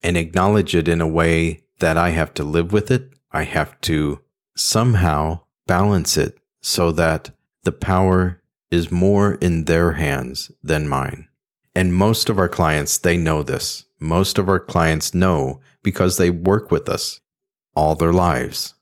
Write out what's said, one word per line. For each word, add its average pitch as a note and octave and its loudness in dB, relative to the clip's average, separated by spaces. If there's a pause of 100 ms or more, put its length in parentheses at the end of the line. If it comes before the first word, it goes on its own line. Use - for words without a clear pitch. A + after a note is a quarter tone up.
and F2 0
acknowledge F#2 2
it E2 2
in E2 2
a D#2+ 0
way E2 0 (160)
that D#2+ 2
I F2 2
have D#2+ -2
to D2+ -6
live E2+ -2
with G#2 0
it. B2+ -2 (200)
I D#3 -4
have - -4
to D2+ -2 (340)
somehow F2 0 (260)
balance F#2 2
it - -4 (220)
so E2+ 0
that D#2+ -2 (340)
the F#2 0
power F#2 0 (300)
is E2+ 0
more G2 2
in E2 0
their E2 2
hands C#2 -6 (120)
than D2+ -2
mine. C2+ -6 (480)
And F#2 2
most G#2 2
of G2+ 0
our F2+ 2
clients, D2+ 0
they F2 0
know D#2 0
this. - -8 (140)
Most E2+ 0
of F#2 -2
our F#2 2
clients D#2+ 0
know D#2+ 0 (240)
because F#2 0
they F2 4
work F#2+ 0
with D#2 -2
us - -6 (560)
all D#2 2
their E2+ 0
lives. E2+ 0